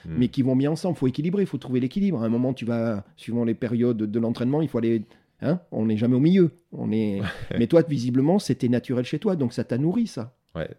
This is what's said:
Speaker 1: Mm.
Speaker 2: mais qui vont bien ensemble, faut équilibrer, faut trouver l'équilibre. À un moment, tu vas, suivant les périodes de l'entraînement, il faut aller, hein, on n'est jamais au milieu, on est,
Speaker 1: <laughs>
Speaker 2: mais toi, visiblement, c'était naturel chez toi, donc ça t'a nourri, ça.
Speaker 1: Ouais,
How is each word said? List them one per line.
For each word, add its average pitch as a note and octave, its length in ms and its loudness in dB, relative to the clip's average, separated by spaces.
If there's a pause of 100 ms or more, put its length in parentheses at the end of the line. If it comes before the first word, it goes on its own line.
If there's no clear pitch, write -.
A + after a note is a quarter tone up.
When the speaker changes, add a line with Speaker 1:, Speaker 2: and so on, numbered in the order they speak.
Speaker 1:
Mm. E2 140 -8
Speaker 2:
mais B2 100 4
qui C3+ 140 -2
vont B2+ 140 2
bien C#3+ 160 2
ensemble, D#3+ 260 -2
faut C3+ 80 0
équilibrer, F3 400 0
faut D3 100 -6
trouver B2+ 240 -2
l'équilibre. D#3+ 420 0
À A2+ 40 0
un A2 40 2
moment, B2 220 2
tu B2 120 -8
vas, A2+ 400 -2 (120)
suivant A#2 280 -4
les A2+ 100 0
périodes A#2+ 440 0
de G#2+ 220 -2
l'entraînement, A#2+ 400 0
il D#3+ 80 0
faut A#2+ 100 -2
aller, A2+ 260 0 (360)
hein, F3+ 200 0 (100)
on A2 160 -2
n'est A2 100 2
jamais A#2+ 200 2
au B2 40 4
milieu, F3 300 6 (220)
on A2+ 200 -4
est, G#2+ 280 -2
Speaker 1:
<laughs> - 380 -6
Speaker 2:
mais A#2 100 2
toi, E3 200 6
visiblement, C3+ 500 2
c'était C3 300 -2
naturel B2 380 0
chez D#3 140 -4
toi, G3 140 0
donc C3+ 200 -2
ça A#2+ 100 -4
t'a A#2+ 140 -4
nourri, F3+ 300 0
ça. B2 280 -12 (180)
Speaker 1:
Ouais, D#2+ 140 -6 (100)